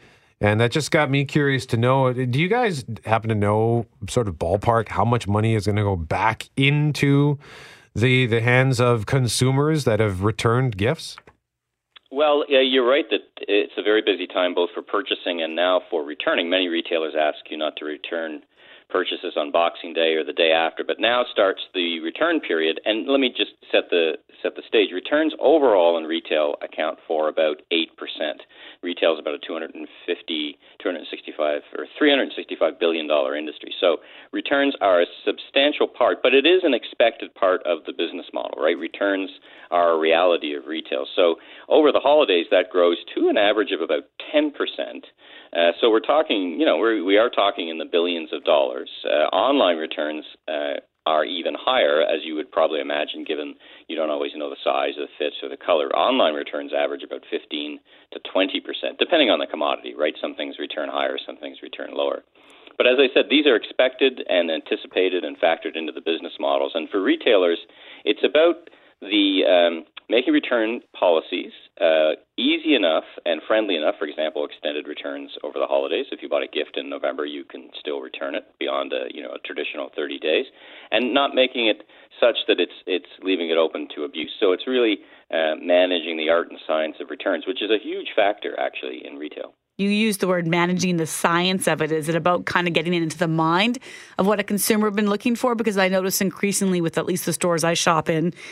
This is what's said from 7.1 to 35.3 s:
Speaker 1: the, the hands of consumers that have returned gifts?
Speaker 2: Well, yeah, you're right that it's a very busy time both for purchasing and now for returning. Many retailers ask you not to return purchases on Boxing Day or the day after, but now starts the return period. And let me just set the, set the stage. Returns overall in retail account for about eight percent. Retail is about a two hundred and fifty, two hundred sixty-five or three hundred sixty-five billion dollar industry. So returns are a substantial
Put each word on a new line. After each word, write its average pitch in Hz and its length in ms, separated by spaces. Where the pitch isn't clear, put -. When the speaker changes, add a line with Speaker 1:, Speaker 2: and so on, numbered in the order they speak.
Speaker 1:
the, 127 300
the 113 160
hands 123 400
of 120 240
consumers 135 800
that 110 160
have 98 220
returned 117 560
gifts? 117 380
Speaker 2:
Well, 147 380
yeah, 131 120
you're 131 280
right 147 220
that 95 100
it's - 400
a 98 60
very 107 200
busy 92 240
time 90 280
both 87 200
for 87 80
purchasing 95 600
and 80 140
now 90 340
for 80 140
returning. 76 440
Many 92 200
retailers 80 500
ask 76 200
you 80 80
not 76 180
to - 80
return 76 560
purchases 87 480
on 76 160
Boxing 85 420
Day 80 200
or 78 100
the 73 80
day 82 180
after, 80 320
but - 160
now 120 320
starts 95 300
the 85 260
return 151 400
period. 80 440
And 107 220
let 139 140
me 131 80
just 107 240
set 98 180
the, 82 260
set - 140
the - 100
stage. 101 260
Returns 147 460
overall 110 580
in 80 140
retail 78 500
account 78 460
for 78 220
about 76 420
eight 82 260
percent. - 460
Retail 90 300
is 76 80
about 73 140
a 71 120
two 87 60
hundred 80 240
and 76 100
fifty, 76 540
two 104 60
hundred 82 200
sixty-five 76 540
or 71 80
three 147 140
hundred 131 240
sixty-five 82 460
billion 82 260
dollar 71 300
industry. 76 440
So 80 180
returns 139 480
are 90 220
a 87 40
substantial 139 640